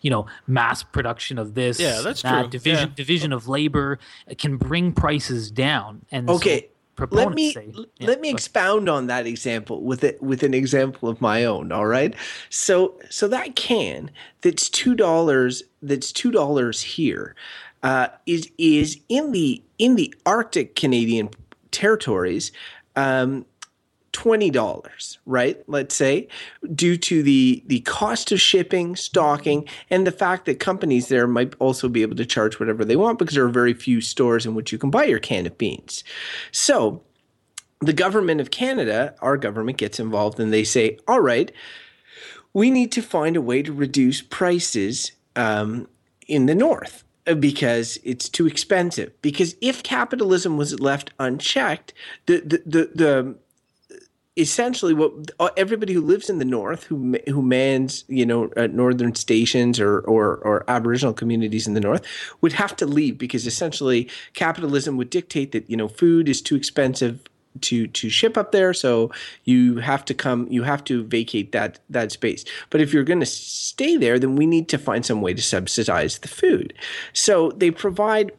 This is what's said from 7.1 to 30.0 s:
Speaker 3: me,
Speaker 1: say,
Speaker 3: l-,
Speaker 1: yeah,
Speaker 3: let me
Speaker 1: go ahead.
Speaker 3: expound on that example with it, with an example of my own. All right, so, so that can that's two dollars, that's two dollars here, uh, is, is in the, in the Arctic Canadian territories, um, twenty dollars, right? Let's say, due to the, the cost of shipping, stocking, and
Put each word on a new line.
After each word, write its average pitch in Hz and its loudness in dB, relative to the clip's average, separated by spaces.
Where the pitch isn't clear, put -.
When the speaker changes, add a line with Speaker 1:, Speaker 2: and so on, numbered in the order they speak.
Speaker 3:
me, 311 0
Speaker 1:
say, 107 -14
Speaker 3:
l-, 226 -16
Speaker 1:
yeah, - -6
Speaker 3:
let 269 2
me 311 -4
Speaker 1:
go - -2
ahead. 262 -2
Speaker 3:
expound 202 0
on 139 0
that 123 -4
example 113 -6
with 127 -2
it, - 0
with 135 -2
an 135 2
example 131 0
of 113 -4
my 113 2
own. 87 -2
All 101 -2
right, 127 0
so, - 0
so - -2
that 254 -4
can 143 -2
that's - 2
two - 0
dollars, 160 2
that's 139 -4
two - -2
dollars 139 0
here, 92 -4
uh, 131 2
is, 165 -4
is 151 4
in 285 0
the, 160 0
in 247 6
the 185 0
Arctic 196 0
Canadian 113 0
territories, 104 0
um, 131 0
twenty 214 2
dollars, - -6
right? 131 0
Let's 139 -4
say, 147 2
due 170 2
to 170 0
the, 131 4
the 127 0
cost - -4
of 190 4
shipping, 180 2
stocking, 147 0
and 185 4